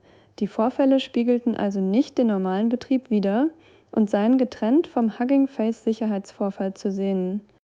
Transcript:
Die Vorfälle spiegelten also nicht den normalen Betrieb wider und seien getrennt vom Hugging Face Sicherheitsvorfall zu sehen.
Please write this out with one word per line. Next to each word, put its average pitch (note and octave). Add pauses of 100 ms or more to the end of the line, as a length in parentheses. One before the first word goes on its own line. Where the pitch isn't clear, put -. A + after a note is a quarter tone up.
(380)
Die G#3
Vorfälle C4+
spiegelten A#3+
also G3+
nicht G3
den A#3+
normalen G3
Betrieb B3+
wider G#3 (400)
und G#3+
seien G#3+
getrennt C4
vom A#3
Hugging C4+
Face A3+
Sicherheitsvorfall G3+
zu G3+
sehen. G3 (220)